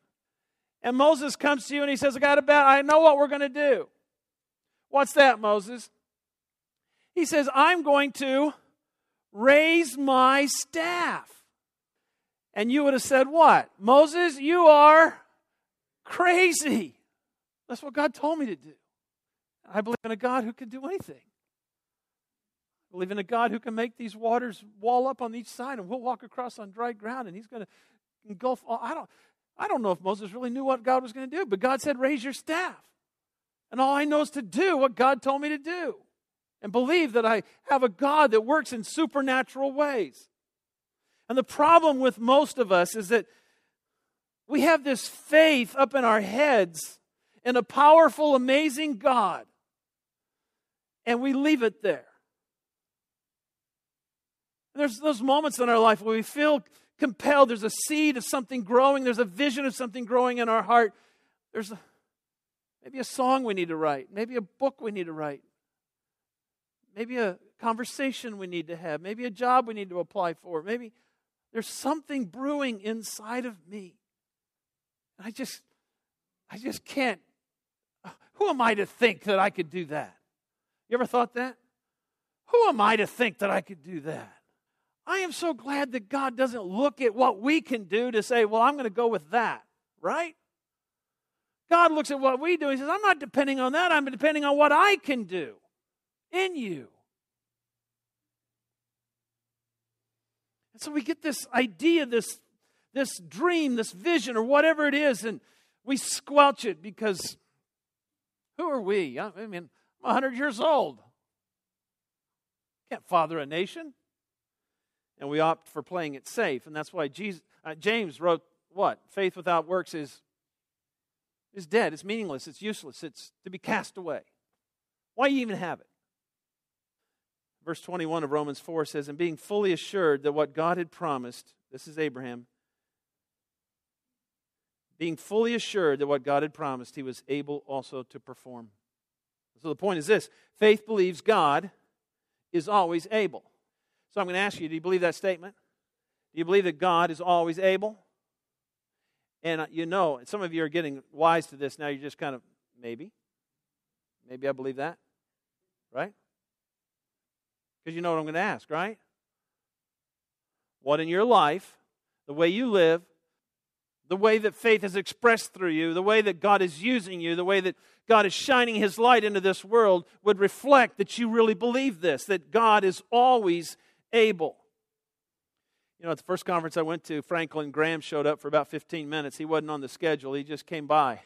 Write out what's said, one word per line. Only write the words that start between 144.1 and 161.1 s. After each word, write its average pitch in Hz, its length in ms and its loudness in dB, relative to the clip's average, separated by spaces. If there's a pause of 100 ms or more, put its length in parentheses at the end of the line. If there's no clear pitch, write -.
So 202 80 -8
I'm 190 60 -2
gonna 180 140 -4
ask 196 200 -4
you, 160 80 -8
do 160 60 -12
you 160 80 -8
believe 180 200 -2
that 170 120 0
statement? 185 400 -6 (800)
Do 156 60 -8
you 165 60 -4
believe 196 180 2
that 156 160 -4
God 170 320 2
is 156 100 -12
always 170 380 0
able? 190 440 -2 (1400)
And, 160 180 -4
uh, 156 80 -10
you 165 160 -8
know, 170 320 -2
and 123 100 -20
some 208 140 -10
of 170 100 -8
you 165 120 -4
are 151 60 -4
getting 147 420 -6
wise 160 360 0
to 143 80 -20
this 139 220 -10
now. 147 120 -8
You're 139 120 -8
just 143 160 -14
kind 139 160 -10
of, 120 80 -16 (340)
"Maybe. 123 360 -16 (1160)
Maybe 131 200 -10
I 139 60 -2
believe 131 240 -10
that." 160 200 -8 (920)
Right? 165 200 -8 (1700)
'Cause 165 80 -14
you 170 80 -10
know 170 100 -2
what 160 80 -2
I'm 156 60 -6
gonna 156 140 -6
ask, 185 320 -6
right? 185 260 -6 (1800)
What 143 180 0
in 160 80 -4
your 180 160 -2